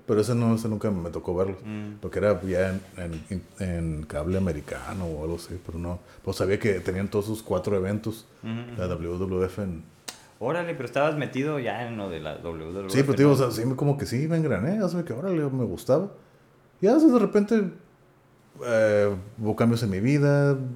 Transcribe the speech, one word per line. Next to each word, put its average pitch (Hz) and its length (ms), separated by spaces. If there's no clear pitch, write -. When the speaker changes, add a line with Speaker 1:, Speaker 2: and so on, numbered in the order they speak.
Speaker 1:
pero 107 140
ese 117 160
no, 117 180
ese 113 140
nunca 107 240
me 85 180
tocó 87 240
verlo. 98 300
Speaker 2:
Mm. 104 360
Speaker 1:
Lo 92 120
que - 80
era 98 220
ya 95 280
en, 95 100
en, 87 460
en, 95 100
en 82 360
cable 78 340
americano 85 680
o 78 200
algo 82 100
así, 90 320
pero 82 140
no. 87 180
Pues 95 140
sabía 98 240
que 104 140
tenían 92 340
todos 101 180
sus 107 160
cuatro 98 340
eventos, 104 480
Speaker 2:
Ujú, 117 360
Speaker 1:
la 92 60
Speaker 2:
ujú. 90 80
Speaker 1:
W 85 240
W 92 280
F 98 160
en 87 200
Speaker 2:
Órale, 165 360
pero 135 120
estabas 147 300
metido 143 420
ya 117 300
en 117 80
lo 101 120
de 82 120
la 76 180
W 82 340
W 98 140
F, 95 100
Speaker 1:
Sí, 135 60
pero 139 140
te 131 80
digo, 147 120
Speaker 2:
¿no? 135 80
Speaker 1:
o 120 60
sea, - 0
sí 113 180
me, 135 60
como 143 240
que 101 80
sí 131 220
me 170 80
engrané, 156 440
o 185 80
sea, 170 160
que 147 80
órale, 170 260
me 131 140
gustaba. 127 480
Y 180 60
ya, 240 100
o 320 40
sea, 311 80
de 247 100
repente, 208 460
eh, 107 460
hubo 107 180
cambios 117 260
en 110 80
mi 95 100
vida, 143 560